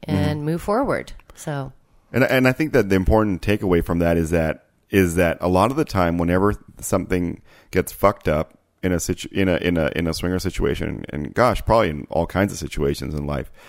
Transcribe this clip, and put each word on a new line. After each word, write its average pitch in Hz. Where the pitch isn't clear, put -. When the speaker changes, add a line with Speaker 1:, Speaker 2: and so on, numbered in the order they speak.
Speaker 1:
and 151
Speaker 2:
Mm-hmm. 147
Speaker 1:
move 165
forward. 202
So. 139
Speaker 2:
And, 123
and 127
I 127
think 156
that 107
the 95
important 104
takeaway 92
from 85
that 85
is 82
that, 80
is 92
that 85
a 85
lot 92
of 135
the 151
time, 85
whenever 92
something 90
gets 87
fucked -
up 78
in 92
a 87
situ-, -
in 95
a, 87
in 87
a, 78
in 85
a 80
swinger 90
situation, -
and 73
gosh, 113
probably 110
in 73
all 82
kinds 95
of 87
situations 71
in 71
life, 71